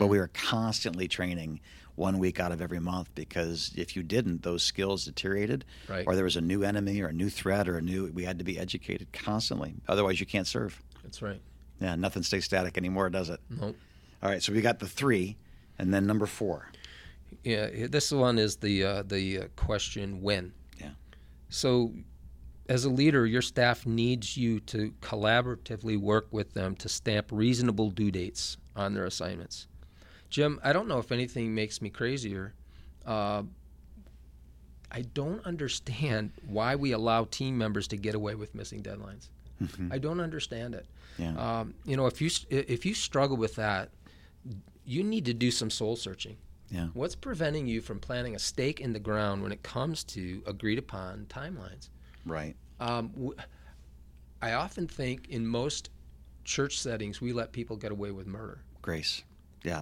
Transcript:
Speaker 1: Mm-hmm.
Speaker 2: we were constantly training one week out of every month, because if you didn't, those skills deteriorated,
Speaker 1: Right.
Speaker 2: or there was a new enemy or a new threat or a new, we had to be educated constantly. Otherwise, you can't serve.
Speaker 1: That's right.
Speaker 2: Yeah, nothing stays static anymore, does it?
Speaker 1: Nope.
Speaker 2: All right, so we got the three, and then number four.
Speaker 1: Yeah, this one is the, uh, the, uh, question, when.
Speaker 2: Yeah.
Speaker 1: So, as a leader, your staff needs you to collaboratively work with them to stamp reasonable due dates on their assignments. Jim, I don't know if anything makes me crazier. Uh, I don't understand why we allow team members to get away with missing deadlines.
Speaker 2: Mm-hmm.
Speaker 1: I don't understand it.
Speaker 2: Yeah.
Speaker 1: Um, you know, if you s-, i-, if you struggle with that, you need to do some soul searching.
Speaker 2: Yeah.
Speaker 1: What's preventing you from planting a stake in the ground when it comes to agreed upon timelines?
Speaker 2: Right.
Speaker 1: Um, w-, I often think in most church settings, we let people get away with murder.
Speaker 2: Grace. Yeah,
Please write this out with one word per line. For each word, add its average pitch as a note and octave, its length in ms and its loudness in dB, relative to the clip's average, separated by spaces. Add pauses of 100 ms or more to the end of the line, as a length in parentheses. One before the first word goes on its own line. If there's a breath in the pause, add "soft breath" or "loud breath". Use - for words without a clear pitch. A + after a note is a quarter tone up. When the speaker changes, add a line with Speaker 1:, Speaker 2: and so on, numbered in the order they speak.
Speaker 1:
Mm-hmm. G2+ 60 8
Speaker 2:
we G2+ 100 10
were F2+ 140 4
constantly A2 720 0
training F2 520 -2 (360 loud breath)
one F#2+ 240 2
week F#2 200 2
out F2 120 2
of E2 100 -2
every F2 180 -2
month, F2+ 360 -2
because E2 640 -2
if E2+ 180 -4
you F#2 80 -4
didn't, F2+ 400 0
those F2 200 0
skills G2 420 0
deteriorated, G#2 600 0 (220 loud breath)
Speaker 1:
Right. F#2+ 180 -2
Speaker 2:
or F2+ 100 4
there F#2+ 100 6
was F2 100 2
a E2+ 60 2
new F#2+ 220 4
enemy G2+ 380 2
or F2+ 60 0
a D#2 60 -2
new F#2 160 2
threat G2 400 2
or F2 80 2
a D#2+ 40 0
new, F#2 300 0
we F2+ 140 -4
had F2+ 140 -2
to F2+ 40 -2
be F2 160 -2
educated F#2 540 -4
constantly. - 600 -2 (120)
Otherwise, F#2+ 320 4
you G2 60 -2
can't F#2+ 220 0
serve. A#2 340 -2 (220)
Speaker 1:
That's - 180 -12
right. G2+ 180 -6 (400)
Speaker 2:
Yeah, F#2 160 0
nothing F#2 280 0
stays F#2+ 220 0
static F#2 320 2
anymore, F#2 340 2
does F2+ 180 0
it? E2+ 100 -6 (100)
Speaker 1:
Nope. A2 280 -6 (460 soft breath)
Speaker 2:
All G2 80 2
right, F2+ 100 0
so G#2 100 0
we G#2+ 100 4
got A#2 180 4
the G2 80 -6
three, G#2 500 0 (400 soft breath)
and F#2 160 2
then G2 140 4
number G#2 180 4
four. F#2 460 -4 (720 loud breath)
Speaker 1:
Yeah, A2 440 0
this C#3+ 240 2
one B2+ 280 6
is G#2+ 180 4
the, G2+ 260 4
uh, G2 200 2
the, F#2+ 360 0
uh, F#2+ 160 -6
question, G2 680 -2
when. F#2+ 280 0 (300)
Speaker 2:
Yeah. D2 80 -10 (600 soft breath)
Speaker 1:
So, B2 440 4 (720)
as B2+ 160 4
a C#3 60 4
leader, C3+ 360 8
your A#2+ 180 4
staff B2 420 4
needs A#2 500 2
you A2+ 260 4
to G#2+ 300 -2 (100)
collaboratively A2 960 2
work G#2 320 4
with G#2+ 240 -2
them F#2+ 220 0
to - 120 -8
stamp - 420 0
reasonable A2 600 4
due G2+ 200 2
dates - 460 -4 (180)
on G2+ 200 0
their G2 100 -2
assignments. F2+ 600 -6 (640 soft breath)
Jim, D3 320 2
I C#3+ 100 4
don't G#3 140 2
know D3 100 0
if A#2 140 -2
anything A#2+ 420 -2
makes G#2+ 300 -2
me G2+ 80 -4
crazier. G#2+ 640 -4 (500 soft breath)
Uh, G#2 380 0 (1500)
I A#2+ 100 -6
don't C#3+ 440 -4
understand C3 840 -2 (160)
why A2 280 2
we C#3 160 2
allow A2+ 340 4
team C3 320 -2
members G#2 320 2
to G#2+ 80 -4
get G#2+ 180 0
away G#2 200 -2
with G#2+ 200 -10
missing G#2 260 -10
deadlines. G2+ 480 -10 (320)
Speaker 2:
Mm-hmm. F2 300 -2
Speaker 1:
I C3+ 60 -2
don't D#3 220 0
understand B2 560 -4
it. - 100 -10 (320 loud breath)
Speaker 2:
Yeah. E2 160 -2 (260)
Speaker 1:
Um, A2 140 -4 (120)
you C3+ 120 0
know, C3+ 100 4
if - 140 0
you D#3 60 2
s-, - 240 -2
i-, C3+ 160 2
if A#2+ 180 0
you G3+ 80 0
struggle C3+ 440 2
with A2 180 0
that, G#2 340 0 (960 soft breath)
you C#3 180 0
need G#3 220 0
to A#2+ 80 2
do A#2+ 180 4
some A2+ 180 0
soul A2+ 260 0
searching. G2+ 420 -10 (320)
Speaker 2:
Yeah. F2 240 -2
Speaker 1:
What's C3 220 -4
preventing D#3 520 -2
you A2+ 140 0
from G2+ 180 -8
planting B2 360 -4
a F#2+ 40 -8
stake C#3 420 -2
in B2 120 -2
the G#2+ 60 -4
ground G#2 440 0
when G2+ 80 -2
it - 120 -8
comes D#3 420 -4
to F#2 400 -6
agreed G#2 340 0
upon G2 500 -8
timelines? C3 600 -12 (360 soft breath)
Speaker 2:
Right. D#2 300 -4 (240)
Speaker 1:
Um, A#2+ 300 -2
w-, C3+ 260 -6 (1080 loud breath)
I A2+ 120 0
often E3 340 -2
think B2+ 420 -4
in A2+ 160 -2
most B2 440 -2 (540)
church - 360 0
settings, G#2+ 420 -4
we B2 120 -2
let A#2 180 -2
people A#2 260 -6
get G#2 140 -6
away G2+ 200 -4
with F#2+ 160 -10
murder. G2+ 340 -10 (200)
Speaker 2:
Grace. - 420 -2 (400)
Yeah, D#2+ 180 -2